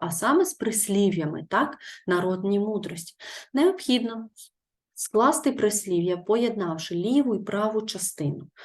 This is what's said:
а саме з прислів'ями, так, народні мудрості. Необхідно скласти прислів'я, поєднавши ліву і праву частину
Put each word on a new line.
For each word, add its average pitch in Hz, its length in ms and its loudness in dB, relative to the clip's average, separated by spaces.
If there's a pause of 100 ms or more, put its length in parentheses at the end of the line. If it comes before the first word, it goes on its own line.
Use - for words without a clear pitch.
а 165 100 -4
саме 269 340 4
з - 80 -4
прислів'ями, 175 960 0
так, 262 280 0 (300)
народні 185 520 0
мудрості. 202 560 -6 (380)
Необхідно 240 760 0 (640)
скласти 277 580 2
прислів'я, 180 640 0
поєднавши 202 800 -2
ліву 240 400 2
і 190 80 -4
праву 214 380 0
частину 180 680 -6 (160)